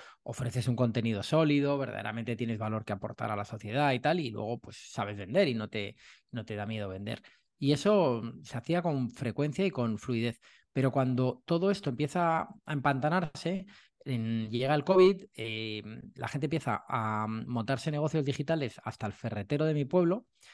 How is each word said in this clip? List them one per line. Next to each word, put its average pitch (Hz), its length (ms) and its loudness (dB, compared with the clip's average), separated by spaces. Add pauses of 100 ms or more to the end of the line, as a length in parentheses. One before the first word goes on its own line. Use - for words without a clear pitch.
(240)
ofreces 123 420 -4
un 123 80 2
contenido 113 480 2
sólido, 143 560 4
verdaderamente 113 560 -4
tienes 113 240 -2
valor 107 260 -2
que - 80 -4
aportar 107 380 -4
a 104 60 -2
la 101 80 -2
sociedad 123 480 0
y 123 80 0
tal, 160 180 2
y 139 120 -4
luego, 107 280 -4
pues, - 180 -18 (140)
sabes 104 260 -4
vender 113 300 2
y 127 80 2
no 110 140 -4
te, 101 260 -6 (380)
no 113 120 -6
te 110 120 -8
da 104 100 -4
miedo 107 220 -4
vender. 101 340 -8 (380)
Y 139 100 2
eso 147 520 4 (200)
se - 160 -10
hacía 165 240 0
con 139 260 0
frecuencia 143 560 -2
y 190 60 2
con 113 280 0
fluidez. 117 420 -2 (320)
Pero 131 180 4
cuando 127 540 2
todo 175 260 2
esto 196 200 0
empieza 165 500 2
a - 320 -8
empantanarse, 156 920 0 (380)
en, 113 460 -2
llega 131 240 0
el 147 100 2
covid, 190 400 8 (100)
eh, 110 480 -6 (320)
la 117 140 -6
gente 147 180 -4
empieza 139 420 -2
a 110 400 0
montarse 120 640 -2
negocios 151 320 0
digitales 139 580 -2
hasta - 240 -8
el 101 60 -4
ferretero 110 520 -2
de 156 100 2
mi 143 100 0
pueblo. 180 420 2 (280)